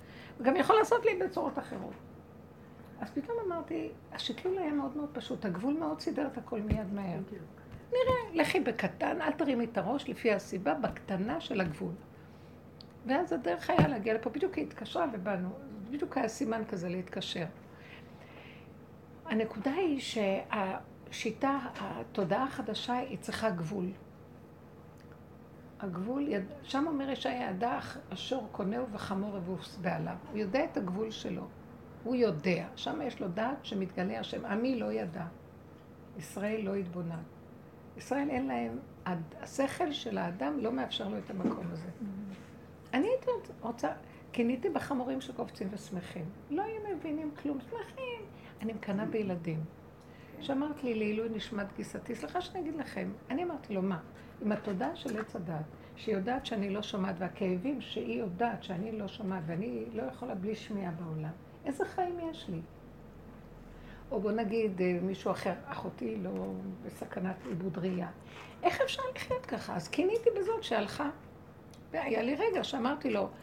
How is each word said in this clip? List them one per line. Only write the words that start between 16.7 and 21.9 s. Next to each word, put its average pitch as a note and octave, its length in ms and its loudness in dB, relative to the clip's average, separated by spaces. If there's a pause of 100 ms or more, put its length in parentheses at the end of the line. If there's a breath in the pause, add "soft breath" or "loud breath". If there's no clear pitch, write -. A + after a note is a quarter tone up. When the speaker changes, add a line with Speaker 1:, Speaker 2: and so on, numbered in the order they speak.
Speaker 1:
להתקשר. F3+ 560 -2 (1800 loud breath)
הנקודה A3 460 2
היא D#4 280 4
שהשיטה, G#3 1600 2 (200)
התודעה G3+ 640 2